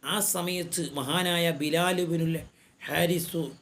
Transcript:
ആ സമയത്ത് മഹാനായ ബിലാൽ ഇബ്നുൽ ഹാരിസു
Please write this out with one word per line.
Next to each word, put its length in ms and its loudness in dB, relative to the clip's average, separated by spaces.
ആ 160 -2
സമയത്ത് 600 -2
മഹാനായ 560 2
ബിലാൽ 500 2
ഇബ്നുൽ 340 0
ഹാരിസു 640 0